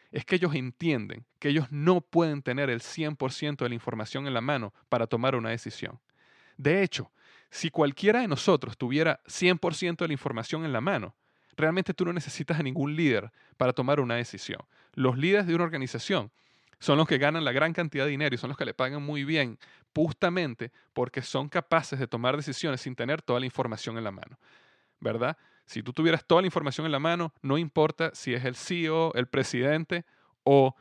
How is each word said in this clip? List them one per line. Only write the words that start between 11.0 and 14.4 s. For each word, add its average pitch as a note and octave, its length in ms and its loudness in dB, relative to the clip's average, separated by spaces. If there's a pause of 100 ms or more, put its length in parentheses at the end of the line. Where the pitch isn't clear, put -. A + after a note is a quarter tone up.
realmente E3+ 380 0
tú F3+ 120 -2
no E3+ 80 -2
necesitas D3 460 -4
a D#3+ 40 0
ningún C3+ 320 -2
líder A#2 360 2 (260)
para B2+ 160 2
tomar C#3 260 2
una A#2+ 160 0
decisión. A#2 460 -8 (320)